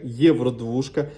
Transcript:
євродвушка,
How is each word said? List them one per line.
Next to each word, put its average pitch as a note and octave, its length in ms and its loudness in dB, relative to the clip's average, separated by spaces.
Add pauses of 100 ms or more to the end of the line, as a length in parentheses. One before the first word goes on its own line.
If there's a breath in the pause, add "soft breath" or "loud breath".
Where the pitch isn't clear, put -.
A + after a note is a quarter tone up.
євродвушка, B2+ 1160 0